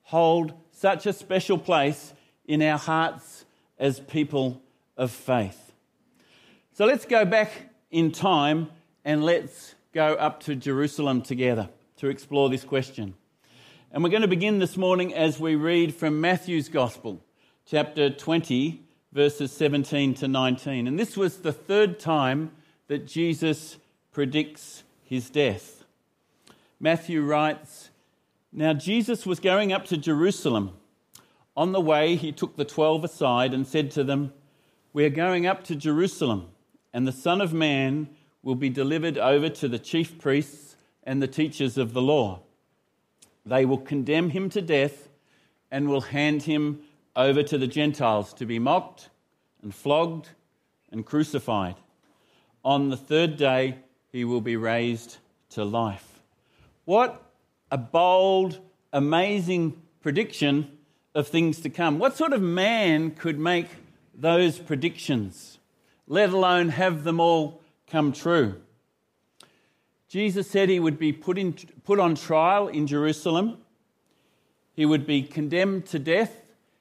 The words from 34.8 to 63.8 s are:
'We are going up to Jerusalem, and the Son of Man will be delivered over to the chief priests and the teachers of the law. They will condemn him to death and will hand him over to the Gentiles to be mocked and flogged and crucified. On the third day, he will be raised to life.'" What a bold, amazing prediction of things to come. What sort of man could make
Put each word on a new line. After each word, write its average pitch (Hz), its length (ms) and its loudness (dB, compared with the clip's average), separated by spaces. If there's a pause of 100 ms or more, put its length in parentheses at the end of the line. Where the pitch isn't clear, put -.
'We 147 140 2
are 147 40 2
going 175 380 0
up 185 160 -2
to 170 120 -6
Jerusalem, 147 760 -2 (440)
and 123 140 -2
the 127 60 -4
Son 175 280 0
of 165 120 -2
Man 147 560 0 (340)
will 131 120 -2
be 131 140 -2
delivered 143 480 -2
over 143 320 4
to 156 200 -6
the 117 100 -4
chief 165 400 -4
priests - 560 -4 (260)
and 135 220 -4
the 131 40 -2
teachers 139 500 -2
of 117 160 -2
the 127 80 -2
law. 123 400 0 (1040)
They 131 200 2
will 131 140 0
condemn 147 520 -2
him 180 180 -4
to 208 120 -4
death 147 480 -2 (640)
and 139 160 -2
will 139 140 0
hand 147 420 -2
him 151 380 -2 (340)
over 135 260 4
to 143 160 -2
the 135 80 0
Gentiles 123 640 0
to - 140 -10
be 117 140 -4
mocked 165 500 -2 (540)
and 104 100 -12
flogged 160 560 -2 (640)
and 110 120 -8
crucified. 120 680 -2 (920)
On 139 260 0
the 127 80 -4
third 151 400 0
day, 131 400 0 (340)
he 123 120 -6
will 120 180 -2
be 117 140 -4
raised 117 600 -4 (320)
to 107 140 -6
life.'" 104 580 -6 (640)
What 226 380 0 (480)
a 135 80 -2
bold, 180 800 2 (340)
amazing 170 880 0 (200)
prediction 147 760 -2 (380)
of 147 120 0
things 165 340 0
to 139 100 -8
come. 160 260 0
What 254 180 0
sort 311 180 0
of 220 100 0
man 175 680 2
could 156 280 -6
make 175 280 0 (460)